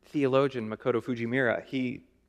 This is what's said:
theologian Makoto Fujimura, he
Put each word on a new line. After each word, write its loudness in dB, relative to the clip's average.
theologian 2
Makoto 0
Fujimura, 0
he -4